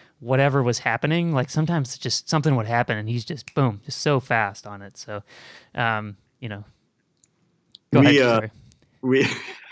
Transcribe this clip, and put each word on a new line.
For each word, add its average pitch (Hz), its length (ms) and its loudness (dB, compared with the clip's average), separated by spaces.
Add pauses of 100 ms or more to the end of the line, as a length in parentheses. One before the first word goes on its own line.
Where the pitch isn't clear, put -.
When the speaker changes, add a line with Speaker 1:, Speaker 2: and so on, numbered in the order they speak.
(200)
Speaker 1:
whatever 135 420 2
was 120 180 0
happening. 160 520 0
Like, 127 180 0
sometimes 156 480 -2
just - 300 -6
something 151 280 2
would 110 100 -2
happen 117 320 0
and 107 100 -8
he's 117 160 -4
just, - 300 -12
boom, 117 300 0
just - 180 -12
so 143 180 2
fast 110 460 -4
on 104 160 -14
it. 101 160 -20
So, 104 240 -12 (520)
um, 107 420 -4 (240)
you 117 100 -10
know, 101 140 -12 (1300)
go - 80 6
Speaker 2:
We, 143 200 8
Speaker 1:
ahead, 127 60 6
Speaker 2:
uh, 120 100 4
Speaker 1:
sorry. 110 140 -2 (520)
Speaker 2:
we, 131 240 2 (460)